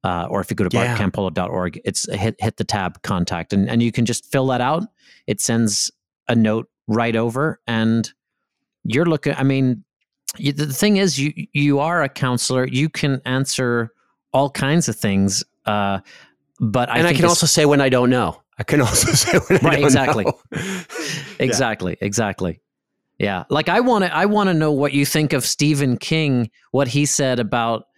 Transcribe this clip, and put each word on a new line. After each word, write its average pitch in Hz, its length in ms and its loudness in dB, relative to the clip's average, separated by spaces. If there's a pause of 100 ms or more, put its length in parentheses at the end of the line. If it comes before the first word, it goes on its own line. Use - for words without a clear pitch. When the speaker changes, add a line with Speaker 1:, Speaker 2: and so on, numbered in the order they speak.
Speaker 1:
Uh, 87 260 -2
or 101 100 -2
if 92 100 -6
you 107 60 -2
go 98 120 -2
to 87 80 -2
Speaker 2:
Yeah. 120 200 0
Speaker 1:
bart 107 40 -4 (140)
campolo 95 200 -4
dot 90 160 -2
org, 90 340 -6
it's - 300 -6
hit, 104 260 -4
hit - 180 -2
the 104 60 -4
tab 92 380 -4
contact, 87 520 -2
and, 101 160 2
and 117 140 2
you 117 80 0
can 117 140 0
just 117 260 -4
fill 131 160 2
that 127 140 0
out. 151 220 0 (420)
It - 160 -4
sends 117 500 0 (360)
a 120 80 2
note 110 340 2 (180)
right 117 280 0
over, 120 520 -2
and 113 420 0 (760)
you're 127 220 0
looking, 156 300 0
I 131 80 -4
mean, 131 400 0 (540)
you, 143 160 -2
the 147 180 -2
thing 202 260 2
is, 175 220 0
you, 143 140 -2 (200)
you 143 260 2
are 165 240 0
a 135 60 -2
counselor. 127 580 -2
You 135 220 0
can 135 360 -2
answer 127 680 -2 (420)
all 135 160 2
kinds 151 380 0
of 110 80 -4
things, 98 480 0 (220)
uh, 101 340 -2 (600)
but 123 300 0
I 117 100 -2
Speaker 2:
And 170 80 4
I - 20 4
Speaker 1:
think 165 80 2
Speaker 2:
can 170 80 4
Speaker 1:
it's 170 60 4
Speaker 2:
also 170 160 2
say 156 180 4
when 143 160 4
I 135 80 4
don't 127 200 4
know. 123 320 0 (180)
I 113 40 -4
can 147 180 2
<laughs> 117 60 2
also - 240 0
say - 260 2 (120)
when 180 100 4
I - 80 0
Speaker 1:
Right, 165 100 4
Speaker 2:
don't 143 80 2
Speaker 1:
exactly. 135 400 4
Speaker 2:
know. 139 80 0 (180)
<laughs> - 0 -
Yeah. 185 320 -8 (560)
Speaker 1:
Exactly, 110 640 -2
exactly. 98 600 -2 (580)
Yeah. 98 300 -2
Like, 151 200 0
I 190 100 2
wanna, 226 280 2
I 160 180 0
wanna 208 280 2
know 156 180 2
what 139 220 0
you 139 120 2
think 151 280 0
of 131 120 0
Stephen 143 520 0
King, 139 520 0 (220)
what 135 160 2
he 143 180 0
said 131 340 0
about 117 460 -2 (120)